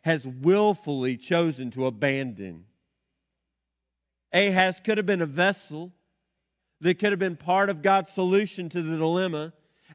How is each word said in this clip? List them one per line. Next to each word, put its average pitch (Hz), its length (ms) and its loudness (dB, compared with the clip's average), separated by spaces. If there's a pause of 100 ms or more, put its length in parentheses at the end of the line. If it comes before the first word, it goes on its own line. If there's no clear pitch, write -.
has 156 240 -2
willfully 139 880 0
chosen 151 560 -2
to 131 140 -2
abandon. 113 800 -4 (1700)
Ahaz 185 500 2
could 220 140 0
have 208 100 -2
been 185 160 0
a 165 40 0
vessel 170 680 -4 (880)
that 175 180 2
could 208 120 2
have 196 80 -2
been 180 180 -2
part 185 320 2
of 165 140 -6
God's 196 300 2
solution 185 580 0
to 170 120 -6
the 160 140 -4
dilemma. 165 560 -2 (420)